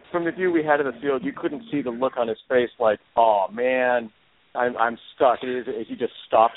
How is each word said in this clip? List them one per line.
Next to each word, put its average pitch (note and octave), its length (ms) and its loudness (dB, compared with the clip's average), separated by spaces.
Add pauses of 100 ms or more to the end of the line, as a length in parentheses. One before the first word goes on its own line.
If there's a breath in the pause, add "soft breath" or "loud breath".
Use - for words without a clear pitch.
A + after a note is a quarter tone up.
(120)
from F3 140 -2
the E3 60 -4
view F3+ 200 -2
we E3 120 2
had D3 160 2
in D3 60 0
the B2 160 -8
field, C#3 220 -2
you C#3 120 -6
couldn't D3+ 360 -8
see C#3+ 100 -2
the B2 80 -6
look B2+ 280 -4
on A#2+ 100 0
his A2 100 -4 (100)
face, B2 220 2 (100)
like, G#2+ 200 2 (180)
"Oh G#2+ 340 4
man, B2 600 0 (420)
I'm, B2 240 -2
I'm A#2 200 0 (180)
stuck." B2 280 4
It C3 60 -6
is, A#2+ 380 -6
he C3 80 -12
just A#2 180 -4 (140)
stops A2+ 300 4